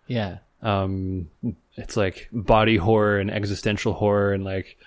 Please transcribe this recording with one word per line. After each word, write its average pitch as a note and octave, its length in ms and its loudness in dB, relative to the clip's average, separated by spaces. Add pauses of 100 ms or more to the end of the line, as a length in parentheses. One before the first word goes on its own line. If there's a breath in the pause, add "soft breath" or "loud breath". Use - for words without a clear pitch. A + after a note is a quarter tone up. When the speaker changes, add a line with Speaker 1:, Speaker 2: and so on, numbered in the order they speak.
Speaker 1:
Yeah. G2+ 300 -4 (240)
Speaker 2:
Um, F#2+ 640 -2 (480)
it's - 200 -8
like G2 360 -2
body A2 440 4
horror G#2 420 4
and G2 120 -2
existential G#2 600 -2
horror. G2+ 400 2
And, G2 120 -2
like, F#2+ 320 -8 (100)